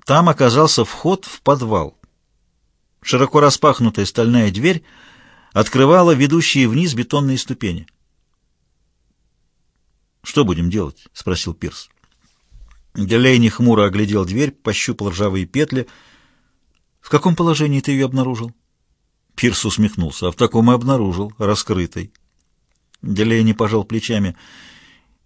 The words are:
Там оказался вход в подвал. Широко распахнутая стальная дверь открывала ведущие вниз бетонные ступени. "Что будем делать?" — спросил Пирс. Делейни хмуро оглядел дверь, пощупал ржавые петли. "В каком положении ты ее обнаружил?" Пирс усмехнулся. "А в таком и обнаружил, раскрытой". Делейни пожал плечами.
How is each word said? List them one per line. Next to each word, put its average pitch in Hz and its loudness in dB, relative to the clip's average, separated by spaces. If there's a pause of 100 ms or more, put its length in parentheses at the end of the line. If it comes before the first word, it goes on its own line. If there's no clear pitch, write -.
Там 165 4
оказался 139 2
вход - -4
в - -16
подвал. 110 -2 (1040)
Широко 135 0
распахнутая 131 2
стальная 117 2
дверь 151 -2 (720)
открывала 147 4
ведущие 143 2
вниз 143 0
бетонные 131 -2
ступени. 90 -8 (2250)
"Что - -2
будем 87 0
делать?" — 90 -6
спросил 87 -6
Пирс. - -12 (1040)
Делейни 117 2
хмуро 110 2
оглядел 101 0
дверь, 127 -2
пощупал 104 -6
ржавые 95 -4
петли. 131 -4 (1120)
"В - -20
каком 160 2
положении 151 0
ты 143 -6
ее 135 0
обнаружил?" 127 -4 (840)
Пирс 120 0
усмехнулся. 95 -2
"А 87 -4
в - -12
таком 117 2
и - 6
обнаружил, 110 -2
раскрытой". 98 -4 (880)
Делейни 110 2
пожал 107 -2
плечами. 107 -4 (920)